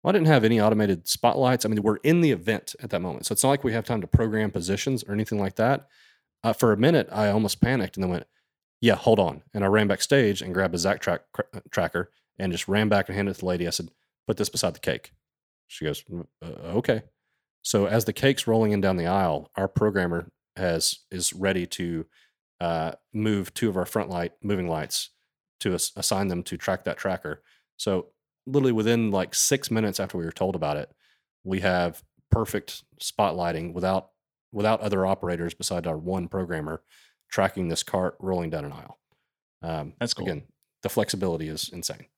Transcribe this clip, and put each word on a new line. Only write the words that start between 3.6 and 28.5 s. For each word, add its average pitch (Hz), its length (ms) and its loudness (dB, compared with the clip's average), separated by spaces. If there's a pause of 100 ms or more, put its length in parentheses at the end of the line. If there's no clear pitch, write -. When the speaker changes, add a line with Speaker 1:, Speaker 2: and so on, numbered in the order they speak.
Speaker 1:
we 117 100 0
have 113 120 -2
time 110 160 -2
to 85 60 -6
program 107 440 4
positions 98 520 -2
or 101 100 -8
anything 107 260 -2
like 95 160 -4
that. 131 320 2 (560)
Uh, 117 100 2
for 117 180 4
a 101 60 4
minute, 139 340 4
I 107 180 2
almost 104 320 2
panicked 123 360 2
and 95 60 -2
then 92 80 0
went, - 160 -4 (520)
"Yeah, 117 160 6
hold 113 240 4
on." 73 220 0 (140)
And 101 80 0
I 98 40 2
ran 104 200 4
backstage 101 560 2
and 92 100 -8
grabbed 90 220 0
a - 20 -2
Zack 90 240 0
track, 90 200 -2 (120)
cr-, - 80 -6 (100)
uh, 98 100 -16 (100)
tracker 90 400 -2 (260)
and 95 140 -2
just - 160 -4
ran 104 220 2
back 101 200 2
and 92 60 -6
handed 101 160 -2
it - 40 -6
to - 40 -18
the 92 80 -8
lady. 87 200 0
I 82 40 -4
said, 82 180 -6 (380)
"Put 107 100 -2
this - 120 -2
beside - 260 -2
the - 40 -20
cake." - 340 -4 (520)
She - 180 -14
goes, 76 200 -4
"Mm, 87 240 -12 (160)
uh, - 20 -16 (320)
okay." 120 240 0 (640)
So 98 240 2
as 110 180 2
the 107 80 -2
cake's - 340 2
rolling 113 240 4
in 104 100 2
down 95 160 2
the 85 100 -2
aisle, 87 480 0
our 95 120 -2
programmer 90 640 0 (240)
has, 85 440 -2 (120)
is 92 220 -4
ready 92 340 0
to, 85 380 -6 (560)
uh, 165 320 -2 (200)
move 107 400 -2
two 117 140 -2
of 95 80 -2
our 90 100 0
front 98 240 -4
light, 87 220 -4 (100)
moving 95 280 -2
lights - 400 -4 (500)
to 92 140 -2
as-, - 240 -2
assign 98 320 0
them 90 140 -4
to - 120 -8
track 95 300 -4
that - 120 -4
tracker. - 440 -6 (360)
So 92 300 -2 (380)
literally 131 260 2